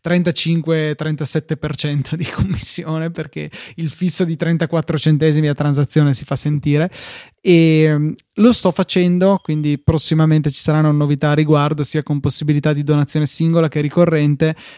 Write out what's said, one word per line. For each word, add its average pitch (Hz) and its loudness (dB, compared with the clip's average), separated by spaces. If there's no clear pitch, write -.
trentacinque, 160 -2
trentasette 156 -4
per - -8
cento 147 -4
di 165 -6
commissione, 160 -4
perché 151 -10
il 165 -4
fisso 185 -2
di 165 -2
trentaquattro 165 -2
centesimi 151 2
a 143 -2
transazione 147 2
si - -6
fa 139 -4
sentire. 147 0
E, 160 6
mm, 151 0
lo 226 6
sto - 0
facendo, 180 2
quindi 151 -2
prossimamente 156 2
ci - -6
saranno 156 2
novità 147 0
a 147 2
riguardo, 147 0
sia 147 -4
con 147 -4
possibilità 147 -2
di 147 -2
donazione 147 0
singola 165 0
che 151 -4
ricorrente, 156 0